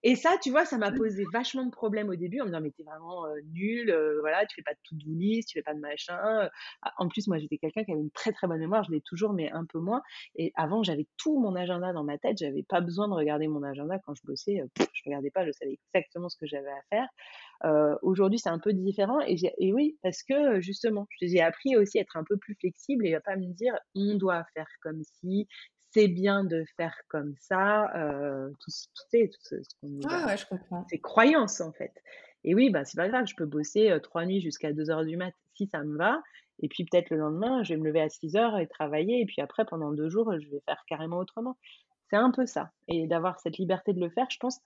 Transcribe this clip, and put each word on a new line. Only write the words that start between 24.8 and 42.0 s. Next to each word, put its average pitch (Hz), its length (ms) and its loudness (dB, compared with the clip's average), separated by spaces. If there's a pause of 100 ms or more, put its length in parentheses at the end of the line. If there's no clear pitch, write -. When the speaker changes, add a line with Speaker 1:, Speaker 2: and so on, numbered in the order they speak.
Speaker 1:
comme 160 200 -8
si, 190 460 -4 (420)
c'est 214 180 8
bien 196 360 2
de 165 200 0 (120)
faire 165 180 -4 (140)
comme 147 300 -4
ça », 202 480 2 (100)
heu, 143 640 -4
tout - 100 -14
ce, - 240 -12
tu - 160 -18
sais, 233 220 6
tout - 100 -20
ce, - 200 -10
ce - 180 -20
qu'on 143 80 -12
nous 143 220 -6
Speaker 2:
Ouais, - 20 -
Speaker 1:
a, 349 140 0
Speaker 2:
ouais, 208 100 2
je - 100 -8
comprends. 180 420 -8
Speaker 1:
ces 165 120 -6
croyances, 247 600 4
en 160 120 -6
fait. - 200 -12 (520)
Et 165 100 4
oui, 247 160 8
bah, 151 140 2
c'est - 120 -10
pas 175 120 2
grave, 247 180 0
je - 100 -8
peux 165 100 -2
bosser, 151 440 4
heu, 160 100 4
trois 165 260 -4
nuits 190 140 2
jusqu'à 156 320 -4
deux 151 180 -2
heures 160 140 2
du 160 120 -4
mat 180 180 -4 (200)
si 202 120 -2
ça 160 180 -6
me 151 120 -4
va 226 260 2 (380)
et 151 80 -4
puis - 160 -4
peut-être 175 260 2
le 160 80 0
lendemain, 196 440 0
je 175 120 -2
vais 156 60 -2
me 156 60 0
lever 156 140 2
à 156 80 2
six 156 280 -8
heures 220 220 4
et 160 80 0
travailler 160 540 0
et 214 60 2
puis - 140 -6
après 147 240 -2
pendant 156 280 -4
deux 151 160 -2
jours, 214 240 0
heu, 160 80 -2
je 147 100 -14
vais 143 160 -8
faire 147 220 -2
carrément 165 300 -4
autrement. 233 380 -6 (540)